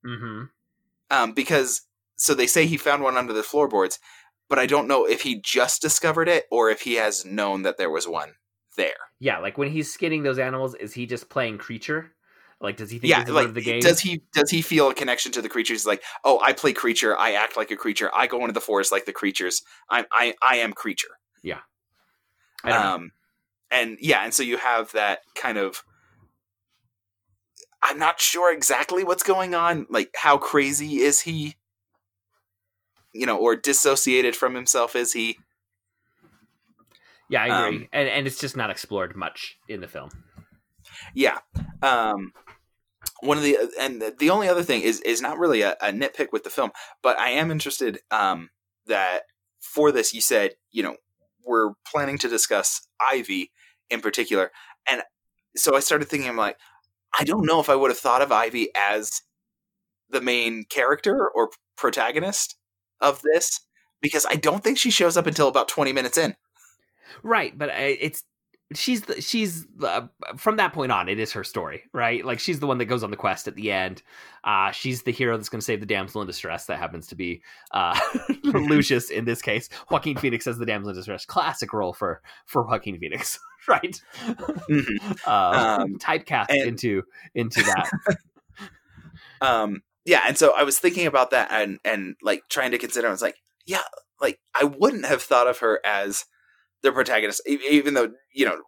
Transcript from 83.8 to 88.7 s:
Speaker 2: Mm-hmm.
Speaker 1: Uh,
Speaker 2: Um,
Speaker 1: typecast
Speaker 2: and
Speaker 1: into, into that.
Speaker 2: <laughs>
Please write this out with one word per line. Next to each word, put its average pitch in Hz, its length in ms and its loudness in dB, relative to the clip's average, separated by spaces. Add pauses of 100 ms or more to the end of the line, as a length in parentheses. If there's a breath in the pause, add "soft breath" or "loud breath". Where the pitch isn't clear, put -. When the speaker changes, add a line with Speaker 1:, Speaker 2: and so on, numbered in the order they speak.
Speaker 2:
Mm-hmm. 156 840 -2 (140)
Speaker 1:
Uh, 104 560 2
Speaker 2:
Um, 98 160 -4
Speaker 1:
typecast 151 520 -2
Speaker 2:
and 139 180 0
Speaker 1:
into, 117 340 -2 (320 loud breath)
into 120 280 -2
that. - 280 0 (160)
Speaker 2:
<laughs> 202 120 0 (1200 loud breath)